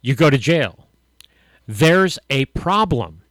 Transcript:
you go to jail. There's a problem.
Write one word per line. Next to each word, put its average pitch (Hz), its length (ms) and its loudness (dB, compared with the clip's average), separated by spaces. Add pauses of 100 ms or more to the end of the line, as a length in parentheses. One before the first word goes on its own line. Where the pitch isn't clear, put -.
you 131 120 -2
go 151 160 4
to 139 80 2
jail. 127 480 -2 (800)
There's 165 500 2 (140)
a 135 140 -2
problem. 147 880 -4